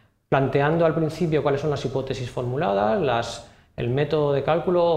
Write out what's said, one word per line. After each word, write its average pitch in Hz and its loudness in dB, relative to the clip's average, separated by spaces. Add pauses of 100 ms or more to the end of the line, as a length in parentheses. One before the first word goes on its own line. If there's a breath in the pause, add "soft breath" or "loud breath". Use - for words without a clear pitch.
(300 loud breath)
planteando 143 2
al 156 2
principio 156 0
cuáles 139 0
son 151 -2
las 139 -4
hipótesis 123 -4
formuladas, 196 0
las, 117 -2 (300 loud breath)
el 120 -2
método 147 0
de 139 0
cálculo 170 2 (140)